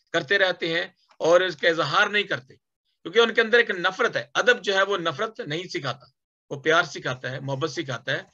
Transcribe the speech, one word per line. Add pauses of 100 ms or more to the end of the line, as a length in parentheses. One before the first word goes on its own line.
(120)
करते
रहते
हैं (260)
और
इसका
इजहार
नहीं
करते, (480)
क्योंकि
उनके
अंदर
एक
नफरत
है।
अदब
जो
है
वो
नफरत (140)
नहीं
सिखाता, (400)
वो
प्यार
सिखाता
है,
मोहब्बत
सिखाता
है।